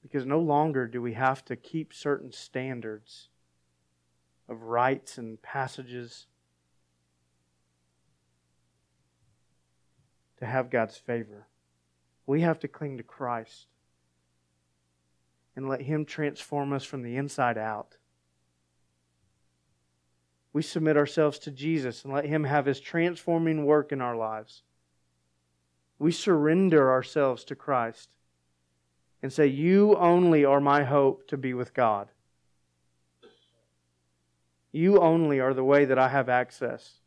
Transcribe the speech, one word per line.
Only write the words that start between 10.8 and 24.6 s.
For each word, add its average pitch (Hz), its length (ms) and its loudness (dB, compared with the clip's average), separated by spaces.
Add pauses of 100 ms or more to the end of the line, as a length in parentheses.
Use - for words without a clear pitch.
favor. 107 520 -10 (760)
We 147 180 -2
have 165 180 0
to 143 80 -10
cling 139 300 -12
to 113 40 -14
Christ 120 640 -10 (1900)
and 135 120 -8
let 131 140 -4
him 151 220 -4
transform 147 680 -6
us 135 120 -6
from 135 180 -12
the 120 140 -10
inside 131 420 -2
out. 107 380 -8 (2500)
We 147 100 -2
submit 156 340 0
ourselves 147 440 2
to 147 120 -14
Jesus 135 500 -6
and 139 100 -10
let 143 120 -2
him 156 180 -2
have 139 240 0
his 135 140 -2
transforming 165 840 -2
work 147 280 2
in 135 80 -6
our 123 160 -6
lives. 110 480 -8 (1400)